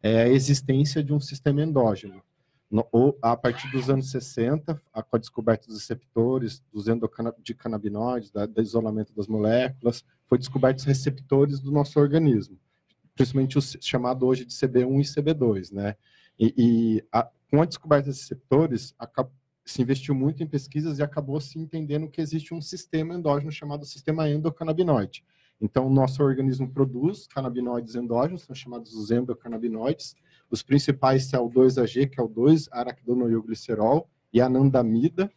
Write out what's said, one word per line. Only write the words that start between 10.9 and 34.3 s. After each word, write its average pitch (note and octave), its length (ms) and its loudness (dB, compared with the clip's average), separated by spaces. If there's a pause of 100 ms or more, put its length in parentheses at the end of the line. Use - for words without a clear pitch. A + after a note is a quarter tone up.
do C3+ 140 -6
nosso D3 260 0
organismo, C#3+ 600 2 (560)
principalmente C3 440 0
o C#3+ 40 2
c-, - 180 -8
chamado B2+ 440 -2
hoje B2+ 200 2
de - 100 -16
C C3 140 -2
B B2 160 2
um C3+ 160 2
e C#3+ 40 2
C C#3+ 160 -4
B D3+ 140 0
dois, G#2 380 0
né? G2+ 240 -4 (420)
E, A2+ 180 2
e A#2 540 2
a, - 180 0 (220)
com C#3+ 100 4
a E3 40 4
descoberta D3+ 420 0
desses C3+ 160 -8
receptores, C3 760 -2
acab-, B2+ 340 -6 (320)
se - 180 -6
investiu C3 320 -2
muito C#3 280 -2
em E3 40 -4
pesquisas D3+ 520 -6
e D3 40 -2
acabou D3 380 -4
se - 180 -14
entendendo D#3 500 -6
que D3+ 120 -8
existe D#3 340 -6
um E3 80 -10
sistema D#3+ 520 -6
endógeno D3+ 360 0
chamado D3 340 -10
sistema D#3 460 -2
endocannabinoide. D#3 920 0 (360)
Então, B2+ 260 0
o C3 40 0
nosso C3+ 320 4
organismo C3 500 0
produz C3+ 540 -2
canabinoides B2 680 -6
endógenos, B2 500 -2
são B2+ 100 -16
chamados A#2+ 400 -16
os G#2+ 160 -10
endocannabinoides. A#2 1040 -4 (360)
Os - 120 -4
principais, C3+ 640 2
C C3+ 100 -2
O A#2+ 120 0
dois B2+ 300 6
A A#2+ 80 4
G, B2+ 200 0
que C3+ 120 -8
é B2+ 60 0
o - 20 -2
dois C3 460 4
aracidonioglicerol, A#2+ 1400 0 (240)